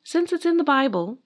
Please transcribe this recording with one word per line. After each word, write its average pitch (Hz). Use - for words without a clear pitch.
Since 339
it's 339
in 339
the 330
Bible, 254